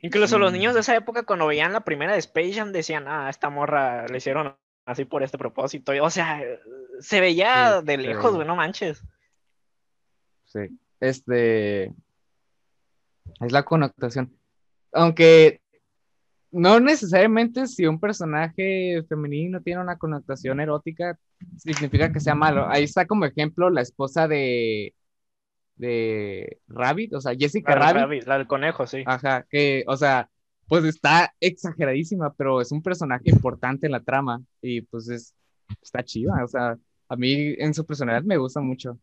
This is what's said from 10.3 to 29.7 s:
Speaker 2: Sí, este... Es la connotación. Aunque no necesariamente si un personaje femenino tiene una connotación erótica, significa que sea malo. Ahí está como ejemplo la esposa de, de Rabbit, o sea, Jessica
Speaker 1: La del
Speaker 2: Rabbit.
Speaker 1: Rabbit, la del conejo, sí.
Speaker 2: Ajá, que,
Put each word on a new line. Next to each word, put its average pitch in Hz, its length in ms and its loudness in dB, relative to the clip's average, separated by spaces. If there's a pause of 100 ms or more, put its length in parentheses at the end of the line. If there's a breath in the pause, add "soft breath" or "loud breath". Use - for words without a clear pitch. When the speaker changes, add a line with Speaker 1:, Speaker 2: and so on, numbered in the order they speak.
Speaker 2:
Sí, - 140 -12 (400)
este... 113 840 0 (1600)
Es 120 100 -4
la 139 120 2
connotación. 131 720 -2 (600)
Aunque 160 680 8 (920)
no 180 280 6
necesariamente 233 880 2
si - 180 -2
un 160 140 0
personaje 175 1120 -4
femenino 156 520 -6
tiene 175 200 -6
una 180 160 -8
connotación 135 640 -6
erótica, 160 560 -6 (400)
significa 156 560 -2
que 156 80 -4
sea 147 140 0
malo. 147 340 2
Ahí 143 140 2
está 180 220 0
como 196 200 0
ejemplo 156 440 0
la 156 120 2
esposa 135 460 -2
de, 120 680 0 (840)
de 110 920 -4
Rabbit, 143 480 -4
o 135 60 -6
sea, 131 160 -4
Jessica 143 380 0
Speaker 1:
La - 0 -
del 143 80 4 (120)
Speaker 2:
Rabbit. 180 60 2
Speaker 1:
Rabbit, 139 260 -4
la 135 100 2
del 135 100 -4
conejo, 139 400 -2
sí. 135 180 -10
Speaker 2:
Ajá, 131 440 -2
que, 143 380 0